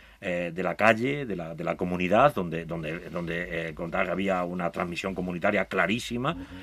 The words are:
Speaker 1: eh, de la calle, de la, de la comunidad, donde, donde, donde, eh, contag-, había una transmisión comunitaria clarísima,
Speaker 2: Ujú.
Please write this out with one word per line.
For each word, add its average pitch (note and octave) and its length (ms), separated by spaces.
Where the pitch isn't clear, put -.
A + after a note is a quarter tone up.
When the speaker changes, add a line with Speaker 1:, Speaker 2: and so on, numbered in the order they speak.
Speaker 1:
eh, F2 340
de F2+ 80
la F2 140
calle, A#2+ 500
de G2 100
la, E2 180
de E2 100
la E2 120
comunidad, F2+ 580
donde, E2+ 300
donde, E2 460
donde, E2+ 580
eh, D#2+ 60
contag-, F2+ 340
había F#2 360
una F2 260
transmisión F2+ 440
comunitaria F#2 520
clarísima, A#2 640
Speaker 2:
Ujú. F2+ 120